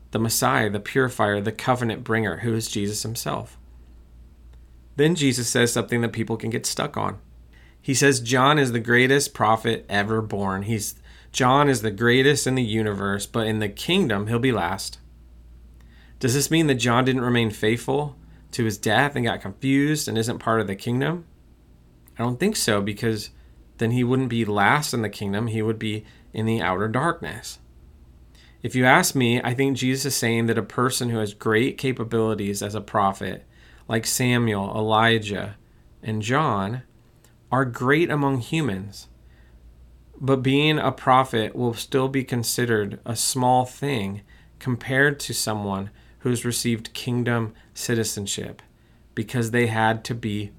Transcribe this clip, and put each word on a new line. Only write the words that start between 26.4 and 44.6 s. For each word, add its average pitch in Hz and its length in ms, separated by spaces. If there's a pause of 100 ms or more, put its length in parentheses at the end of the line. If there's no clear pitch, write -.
the 113 160
outer 92 260
darkness. 131 720 (1000)
If 123 140
you 127 100
ask 160 280
me, 123 280
I 123 120
think 135 220
Jesus 131 300
is 131 100
saying 117 300
that 113 120
a 110 60
person 123 460
who 117 80
has 104 160
great 113 440
capabilities 110 840
as 104 120
a 104 60
prophet, 98 600 (460)
like 113 160
Samuel, 117 680
Elijah, 107 840 (440)
and 110 200
John, 120 600 (680)
are 135 140
great 135 440
among 139 300
humans. 104 680 (1120)
But 135 180
being 143 420
a 135 120
prophet 127 640
will 120 200
still 131 320
be 135 160
considered 117 840
a 117 100
small 127 500
thing 104 560 (360)
compared 131 600